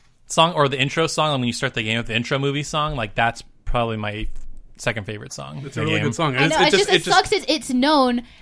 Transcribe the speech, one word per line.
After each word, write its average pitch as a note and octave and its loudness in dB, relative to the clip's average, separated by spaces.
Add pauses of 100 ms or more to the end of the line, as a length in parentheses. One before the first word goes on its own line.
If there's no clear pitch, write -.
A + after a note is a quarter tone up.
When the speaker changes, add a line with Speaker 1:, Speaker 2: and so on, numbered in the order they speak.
(260)
Speaker 1:
song E3+ 4
or D3 4
the C3 -2
intro D3+ 0
song, D3+ 0
when B2 0
you A#2 0
start B2+ -4
the A#2 -4
game A2 0
with A#2 -6
the A2 -2
intro B2+ -2
movie C#3 -2
song, D3+ -4
like, A2 -6
that's A#2 2 (240)
probably A#2 0
my G#2+ -4 (480)
second A2 -4
favorite G#2+ -10
song C#3+ -12
Speaker 2:
It's - -10
Speaker 1:
in - 0
Speaker 2:
a - 0
Speaker 1:
the - 0
Speaker 2:
really G#2 2
Speaker 1:
game. - 0
Speaker 2:
good A#2 -4
song. D3 0
Speaker 3:
I C3 2
know, C#3+ 4
Speaker 2:
It's, G3+ 2
it G3 4
Speaker 3:
it's G3 6
Speaker 2:
just, G3 6
Speaker 3:
just, - 2
it F#3 4
Speaker 2:
it E3+ 4
just - 4
Speaker 3:
sucks. F#4+ 2
It's, F4+ -2
it's C#4+ -2
known B3+ 2 (200)